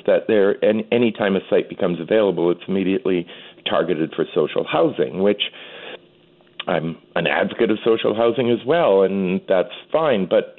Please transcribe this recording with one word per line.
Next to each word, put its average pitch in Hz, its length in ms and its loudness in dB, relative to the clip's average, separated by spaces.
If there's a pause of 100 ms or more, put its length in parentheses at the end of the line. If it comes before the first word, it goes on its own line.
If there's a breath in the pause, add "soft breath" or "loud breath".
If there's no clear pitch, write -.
that 98 200 2
there, 101 380 2
an-, 107 260 0
anytime 110 440 0
a 90 140 0
site 95 200 2
becomes 87 300 -4
available, 87 500 2
it's 85 180 -2
immediately 95 600 -2 (420 loud breath)
targeted 80 460 -2
for 80 180 -2
social - 300 0
housing, 95 580 -2
which 131 220 2 (1300 loud breath)
I'm 82 280 -2 (180)
an 85 120 -2
advocate 101 440 0
of 107 100 0
social 113 320 0
housing 117 360 0
as 113 160 -2
well, 127 380 4
and 95 440 0
that's 92 240 2 (180)
fine, 131 400 0
but 107 300 0